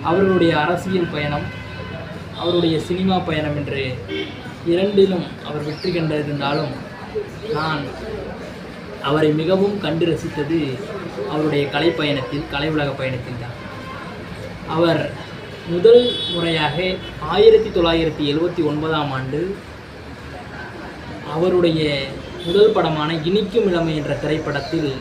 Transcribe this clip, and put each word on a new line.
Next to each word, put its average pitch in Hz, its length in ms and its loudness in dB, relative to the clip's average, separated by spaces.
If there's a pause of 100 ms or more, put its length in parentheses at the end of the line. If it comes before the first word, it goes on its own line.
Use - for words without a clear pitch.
அவர்களுடைய 175 560 4
அரசியல் 175 520 0
பயணம், 147 360 -2 (880)
அவருடைய 165 420 2
சினிமா 185 400 2
பயணம் 151 360 -2
என்று 135 420 -4 (680)
இரண்டிலும் 185 600 4 (200)
அவர் 151 180 -6
வெற்றி 147 280 -4
கண்டிருந்தாலும், 147 800 0 (840)
நான் 151 300 -2 (1200)
அவரை 151 280 4
மிகவும் 190 500 2
கண்டு 165 240 0
ரசித்தது 156 540 -2 (720)
அவருடைய 147 400 0
கலை 156 220 2
பயணத்தில், 143 600 -2
கலை 143 180 -2
உலக 147 220 0
பயணத்தில் 127 520 -6
தான். 120 140 -10 (1080)
அவர் 160 360 2 (640)
முதல் 214 360 8 (300)
முறையாக 160 440 0 (420)
ஆயிரத்தி 202 500 8
தொள்ளாயிரத்தி 165 640 2
எழுபத்தி 165 340 2
ஒன்பதாம் 151 460 0
ஆண்டு 143 440 -2 (1800)
அவருடைய 175 480 4 (640)
முதல் 202 260 6
படமான 160 420 2
இனிக்கும் 196 540 2
இளமை 165 280 2
என்ற 143 200 -2
திரைப்படத்தில் 151 840 -2